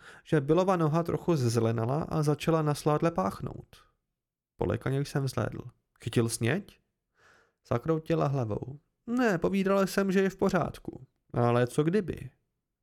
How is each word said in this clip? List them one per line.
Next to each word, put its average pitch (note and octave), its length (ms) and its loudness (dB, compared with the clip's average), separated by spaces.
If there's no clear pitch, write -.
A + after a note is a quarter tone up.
že D#3 160 2
Billova F3+ 360 4
noha E3 260 2
trochu E3+ 340 0
zezelenala A#2 640 0
a D#3 200 -2
začala D#3 400 2
nasládle D3+ 480 2
páchnout?" - 640 -6
Polekaně C3 480 -2
jsem C#3 200 -4
vzhlédl. B2 460 -6
"Chytil A2+ 240 0
sněť?" B2 520 -4
Zakroutila D#3+ 580 0
hlavou. C3 540 -4
"Ne, A#3 320 2
povídala F#3+ 480 2
jsem, G3 260 0
že F#3+ 80 4
je F#3+ 100 2
v - 60 -14
pořádku. - 720 -2
Ale A#2+ 340 4
co D3 160 0
kdyby?" E3 480 -2